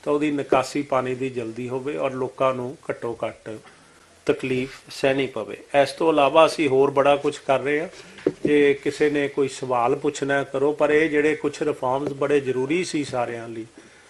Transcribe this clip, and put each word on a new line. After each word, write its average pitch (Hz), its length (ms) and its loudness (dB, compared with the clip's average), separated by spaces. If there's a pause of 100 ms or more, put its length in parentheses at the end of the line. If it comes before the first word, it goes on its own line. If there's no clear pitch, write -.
ਤਾਂ 147 100 0
ਉਹਦੀ 147 180 0
ਨਿਕਾਸੀ 139 500 0
ਪਾਣੀ 127 340 0
ਦੀ 131 140 -4
ਜਲਦੀ 120 400 -8
ਹੋਵੇ 135 280 -6
ਔਰ 139 140 -2
ਲੋਕਾਂ 131 420 -2
ਨੂੰ 123 240 -8 (120)
ਘੱਟੋ 117 360 -6
ਘੱਟ 110 320 -10 (680)
ਤਕਲੀਫ 131 440 -2 (200)
ਸਹਿਣੀ 135 380 0
ਪਵੇ। 107 300 -8 (240)
ਇਸ 135 100 2
ਤੋਂ 160 220 2
ਇਲਾਵਾ 151 320 6
ਅਸੀਂ 151 220 0
ਹੋਰ 135 240 4
ਬੜਾ 139 240 4
ਕੁਛ 143 240 -2
ਕਰ 135 200 0
ਰਹੇ 143 200 -2
ਹਾਂ। 175 80 -6 (580)
ਜੇ 147 280 6
ਕਿਸੇ 147 360 0
ਨੇ 143 180 -2
ਕੋਈ 139 200 0
ਸਵਾਲ 127 480 0
ਪੁੱਛਣਾ 139 380 -2
ਹੈ, 139 100 0
ਕਰੋ, 139 300 0
ਪਰ 151 160 2
ਇਹ 151 200 4
ਜਿਹੜੇ 147 260 2
ਕੁਛ 147 260 -4
ਰਿਫਾਰਮਸ 139 520 -2
ਬੜੇ 143 260 2
ਜ਼ਰੂਰੀ 131 440 -2
ਸੀ 156 200 -4
ਸਾਰਿਆਂ 117 460 -6
ਲਈ, 113 160 -10 (440)